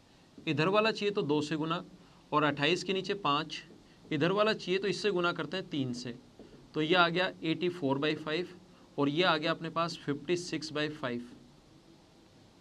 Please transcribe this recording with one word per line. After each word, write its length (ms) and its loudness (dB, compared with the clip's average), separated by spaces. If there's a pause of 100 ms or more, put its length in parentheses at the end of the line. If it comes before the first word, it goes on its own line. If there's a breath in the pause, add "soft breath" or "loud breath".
(380 soft breath)
इधर 300 0
वाला 220 4
चाहिए 240 -2
तो 100 0
दो 180 2
से 140 -2
गुना, 280 -4 (480 loud breath)
और 120 4
अट्ठाईस 400 2
के 80 -2
नीचे 240 -2
पाँच, 460 -2 (480 loud breath)
इधर 220 2
वाला 200 4
चाहिए 260 -2
तो 100 0
इससे 220 0
गुना 220 2
करते 240 -6
हैं 120 -6
तीन 260 -2
से, 200 -8 (600 loud breath)
तो 80 0
ये 120 2
आ 140 6
गया 220 0 (140)
एटी 260 0
फ़ोर 280 0
बाई 180 0
फ़ाइव 320 -4 (500 loud breath)
और 100 2
ये 160 2
आ 120 6
गया 140 0
अपने 200 -4
पास 260 -2
फिफ्टी 420 -2
सिक्स 340 -6
बाई 180 -2
फ़ाइव। 380 -6 (1300)